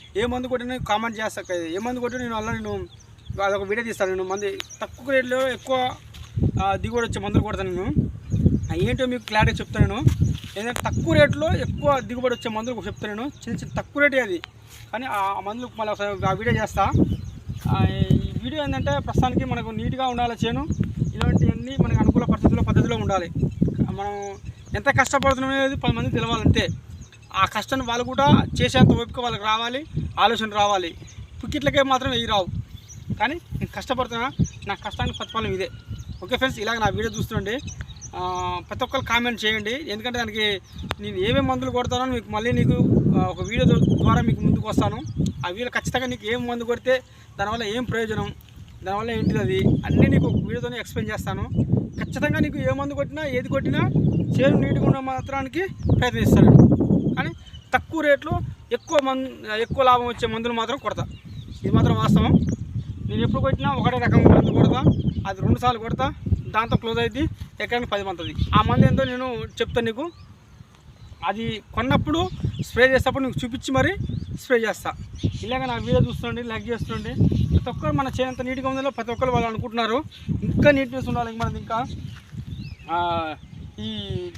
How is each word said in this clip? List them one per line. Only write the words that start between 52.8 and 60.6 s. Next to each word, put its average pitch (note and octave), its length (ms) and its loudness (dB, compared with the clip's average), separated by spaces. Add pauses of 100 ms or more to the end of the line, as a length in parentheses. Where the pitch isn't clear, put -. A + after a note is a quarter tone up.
కొట్టినా, C#4 320 -6
ఏది C4 220 -4
కొట్టినా C4+ 300 0 (640)
చేను C#4+ 180 6
నీట్గా C#4 260 0
ఉన్న C4+ 140 4
మాత్రానికి C4+ 680 -4 (320)
ప్రయత్నిస్తాను. A3+ 520 6 (640)
కానీ D4 160 -2 (440)
తక్కువ D#4 260 2
రేట్లో C#4+ 320 2 (400)
ఎక్కువ D4+ 320 0
మం-, B3+ 560 -4
ఎక్కువ B3+ 240 0
లాభం B3 220 6
వచ్చే A#3 220 -4
మందులు A3+ 240 -4
మాత్రం A3+ 240 -2